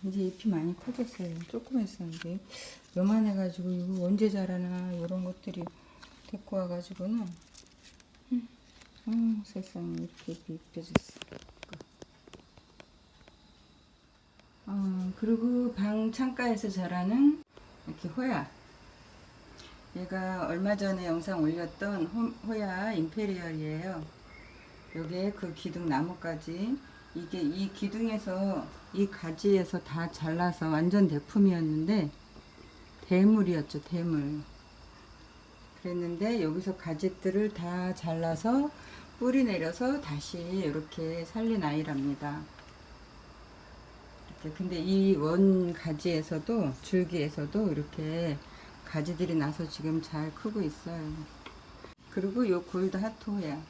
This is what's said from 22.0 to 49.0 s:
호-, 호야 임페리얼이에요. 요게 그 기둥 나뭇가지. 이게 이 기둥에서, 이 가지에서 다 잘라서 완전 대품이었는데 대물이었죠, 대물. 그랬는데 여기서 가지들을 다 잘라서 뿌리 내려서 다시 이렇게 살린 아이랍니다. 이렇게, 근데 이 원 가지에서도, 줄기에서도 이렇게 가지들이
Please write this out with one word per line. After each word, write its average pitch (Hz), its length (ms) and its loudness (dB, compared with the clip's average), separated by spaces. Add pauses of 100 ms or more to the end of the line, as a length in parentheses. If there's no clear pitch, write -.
호-, 226 420 -2
호야 208 440 -2
임페리얼이에요. 165 1120 -2 (920)
요게 180 360 -2
그 180 220 -6
기둥 170 340 -6
나뭇가지. 165 880 -2 (380)
이게 175 260 -4
이 185 320 0
기둥에서, 202 920 0 (280)
이 196 140 4
가지에서 180 760 2
다 165 320 -4
잘라서 165 560 0
완전 175 400 6
대품이었는데 160 1040 4 (960)
대물이었죠, 180 760 6
대물. 151 600 0 (1400)
그랬는데 175 600 0
여기서 185 340 0
가지들을 190 800 0
다 180 400 -2
잘라서 165 760 2 (480)
뿌리 254 240 4
내려서 220 580 0
다시 151 380 -6
이렇게 165 840 -2
살린 220 400 0
아이랍니다. 147 800 -2 (2000)
이렇게, 156 140 -8
근데 180 220 -2
이 190 380 6
원 180 560 6
가지에서도, 160 1120 0
줄기에서도 170 880 0
이렇게 156 680 -2 (460)
가지들이 170 500 -2